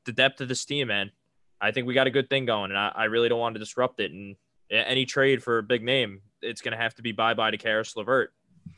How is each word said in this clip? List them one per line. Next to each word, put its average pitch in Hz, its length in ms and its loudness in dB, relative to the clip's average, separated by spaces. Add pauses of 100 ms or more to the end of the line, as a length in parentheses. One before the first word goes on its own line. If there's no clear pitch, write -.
the 120 80 -8
depth 131 260 2
of 131 80 -8
this 123 160 -4
team, 143 240 -4
man. 101 240 -2 (480)
I 107 120 0
think 123 140 -2
we 123 80 -2
got 131 140 6
a 127 40 0
good 131 180 2
thing 135 160 0
going, 104 260 0
and 98 60 -2
I, 101 180 0
I 113 100 -2
really 117 220 2
don't 117 120 2
want 117 160 -2
to 110 40 -10
disrupt 123 400 -2
it. 95 120 -2
And 98 260 -14 (340)
a-, 104 40 2 (120)
any 127 180 2
trade 135 380 2
for 117 140 0
a 110 60 -2
big 117 200 0
name, 117 380 0 (200)
it's 120 200 -8
gonna 117 160 -4
have 117 180 -2
to - 60 -20
be 117 100 -4
bye-bye 110 400 2
to 107 60 -2
Karis 110 400 -2
LeVert. 117 360 2 (440)